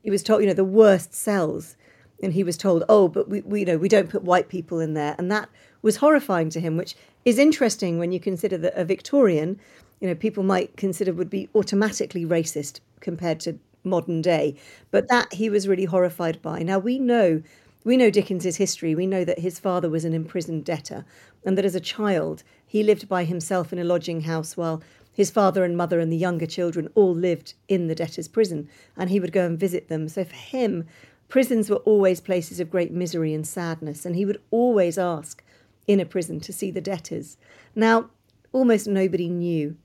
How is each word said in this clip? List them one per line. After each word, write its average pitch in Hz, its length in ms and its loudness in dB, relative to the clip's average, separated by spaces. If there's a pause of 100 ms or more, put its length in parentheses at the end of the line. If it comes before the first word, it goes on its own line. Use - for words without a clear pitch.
he 214 80 -2
was 196 120 0
told, 214 180 4
you 208 60 4
know, 185 60 2
the 190 120 2
worst 196 480 6
cells. 165 640 -4 (440)
And 190 120 -2
he 190 100 0
was 170 140 -2
told, 175 320 2
"Oh, 208 180 8
but - 220 -2
we, 202 120 -4
we, 208 200 -4
you 196 40 -2
know, 175 120 0
we 165 100 0
don't 196 220 4
put 202 140 -4
white 175 260 2
people 165 320 -6
in 156 120 -2
there." 147 240 -2
And 180 140 -4
that 214 160 -2 (340)
was 214 140 4
horrifying 220 540 2
to 160 100 -6
him, 160 160 -4
which - 220 -6 (260)
is 240 160 4
interesting 233 580 2
when 170 140 -2
you 180 80 -4
consider 185 380 -4
that 175 180 -2
a 185 80 -2
Victorian, 185 760 2 (440)
you 190 80 -2
know, 170 60 -2
people 202 280 -4
might 185 320 0
consider 185 380 -2
would 175 160 -4
be 196 260 -6
automatically 202 680 0
racist 160 560 -4 (180)
compared 170 400 -4
to 160 180 -8 (280)
modern 170 360 0
day. 151 360 2 (340)
But 202 160 2
that 247 260 2
he 214 160 -2
was 202 160 0
really 190 200 2
horrified 170 560 0
by. 165 200 -6
Now, 185 160 0
we 240 220 0
know, 226 420 2 (440)
we 233 100 4
know 247 140 6
Dickens's 185 480 0
history. 170 380 -2
We 180 120 -2
know 190 160 0
that 170 160 -2
his 170 200 -6
father 180 300 -2
was 160 140 -2
an 165 100 -2
imprisoned 160 520 -6
debtor, - 400 -8 (400)
and 190 120 0
that 196 60 0
as 190 120 -2
a 185 40 -2
child, 170 640 -4 (260)
he 214 140 0
lived 208 240 2
by 180 160 -2
himself 175 480 -4
in 180 80 -6
a 175 60 -4
lodging 170 360 -2
house 160 360 -6
while 160 260 -4 (300)
his 196 180 0
father 190 320 2
and 175 140 0
mother 170 240 0
and 165 100 0
the 165 60 -2
younger 170 280 -2
children 170 500 -4
all 190 200 6
lived 170 380 -2 (160)
in 180 180 0
the 160 80 -2
debtor's 160 320 -8
prison, 170 400 -2 (300)
and 180 120 -4
he 196 120 2
would 175 100 -6
go 180 140 2
and 170 120 -2
visit 170 300 -4
them. 156 220 -4
So 180 160 -6
for 165 100 -20
him, 202 500 -4 (440)
prisons 233 400 2
were 202 80 0
always 196 420 4
places 175 400 -4
of 170 100 -6
great 175 220 -2
misery 165 420 -2
and 156 140 -6
sadness, 165 580 -8
and 175 120 -4
he 196 80 0
would 202 160 -4 (100)
always 214 460 2
ask 170 440 -4 (460)
in 202 140 4
a 170 40 -2
prison 165 360 -6
to - 100 -14
see - 180 -8
the 165 120 -8
debtors. 165 560 -10 (360)
Now, 226 360 2 (420)
almost 233 340 2
nobody 190 440 0
knew 165 560 -4